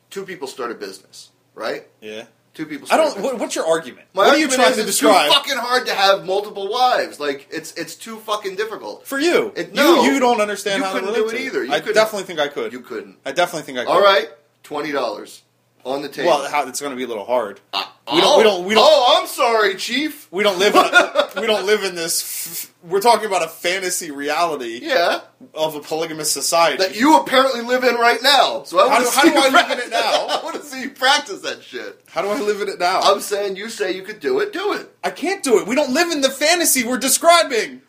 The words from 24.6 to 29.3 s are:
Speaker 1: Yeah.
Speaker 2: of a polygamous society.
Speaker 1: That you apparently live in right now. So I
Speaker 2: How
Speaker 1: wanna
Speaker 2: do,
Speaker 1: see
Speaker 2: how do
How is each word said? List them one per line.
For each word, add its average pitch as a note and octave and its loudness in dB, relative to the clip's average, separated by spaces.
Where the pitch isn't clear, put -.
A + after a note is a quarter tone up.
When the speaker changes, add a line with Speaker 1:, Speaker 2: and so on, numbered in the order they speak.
Speaker 1:
Yeah. A3+ 0
Speaker 2:
of D#3 -4
a D3 -10
polygamous D#3 -6
society. D3+ 2
Speaker 1:
That F#3+ 0
you C#4 6
apparently C4 2
live B3 0
in A#3+ 4
right A#3 2
now. C4 4
So E3+ -2
I F#3+ 6
Speaker 2:
How - 6
Speaker 1:
wanna A#3 4
Speaker 2:
do, A#3+ -2
Speaker 1:
see - -2
Speaker 2:
how C4+ 6
do D#4 8